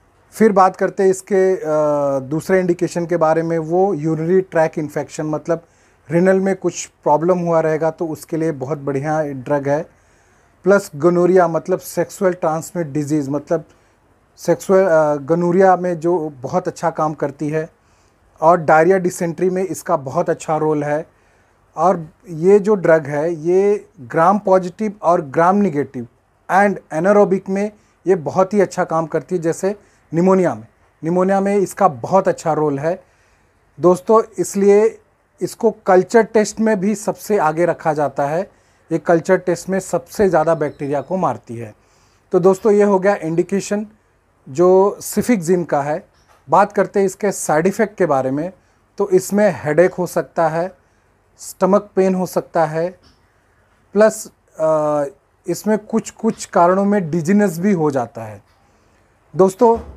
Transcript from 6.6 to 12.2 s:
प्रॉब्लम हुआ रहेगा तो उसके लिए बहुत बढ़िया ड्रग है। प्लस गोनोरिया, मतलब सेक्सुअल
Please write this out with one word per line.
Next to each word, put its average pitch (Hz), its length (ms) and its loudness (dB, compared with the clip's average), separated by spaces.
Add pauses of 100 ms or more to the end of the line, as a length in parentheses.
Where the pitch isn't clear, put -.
प्रॉब्लम 165 520 0
हुआ 170 220 0
रहेगा 156 300 0
तो 165 160 -6
उसके 156 300 -8
लिए 160 160 -2
बहुत 139 260 -8
बढ़िया 143 440 -4
ड्रग 139 460 -4
है। 147 140 -2 (840)
प्लस 196 320 2
गोनोरिया, 175 520 2
मतलब 160 300 -4
सेक्सुअल 180 540 -4